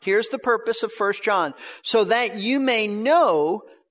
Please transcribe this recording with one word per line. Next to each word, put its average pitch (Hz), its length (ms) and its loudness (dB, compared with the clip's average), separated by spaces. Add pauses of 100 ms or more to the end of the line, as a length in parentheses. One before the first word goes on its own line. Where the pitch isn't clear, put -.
Here's 214 260 0
the 269 100 -6
purpose 226 440 -2
of 220 100 -4
First 202 300 -2
John. 180 320 0 (280)
"So 220 220 2
that 220 320 0
you 240 240 0
may 233 260 2
know 208 760 2 (280)